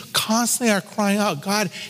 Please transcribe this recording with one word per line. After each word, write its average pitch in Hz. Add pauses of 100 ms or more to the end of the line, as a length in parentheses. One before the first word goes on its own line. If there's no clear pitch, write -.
(140)
constantly 226
are 196
crying 202
out, 180
"God, 202 (180)